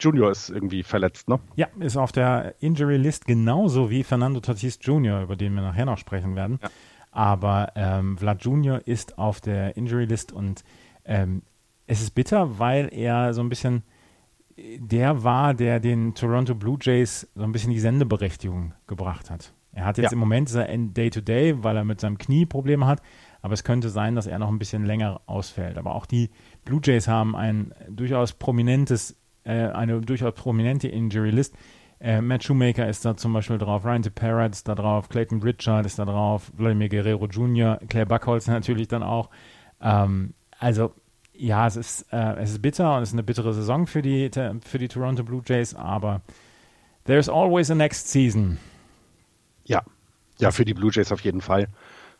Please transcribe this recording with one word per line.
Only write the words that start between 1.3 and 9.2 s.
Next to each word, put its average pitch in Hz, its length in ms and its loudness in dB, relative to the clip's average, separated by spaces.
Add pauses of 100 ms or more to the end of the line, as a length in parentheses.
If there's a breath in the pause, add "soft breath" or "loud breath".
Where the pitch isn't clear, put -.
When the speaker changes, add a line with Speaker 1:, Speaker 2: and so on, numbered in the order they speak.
Speaker 2:
Ja, 160 140 0 (100)
ist 139 180 -4
auf 131 140 0
der 127 480 0
Injury 147 380 2
List, 139 300 0
genauso 123 640 2
wie 127 120 0
Fernando 127 380 0
Tatis 117 420 -4
Junior, 120 400 2
über 92 140 -4
den 101 180 -2
wir 101 80 -2
nachher 95 240 -2
noch 117 120 -2
sprechen 92 360 -6
werden. 101 260 -4
Speaker 1:
Ja. 104 80 -10 (440 loud breath)
Speaker 2:
Aber, 101 640 2
ähm, 95 420 0
Vlad 101 260 -2
Junior 135 440 2
ist - 300 -6
auf 104 220 -2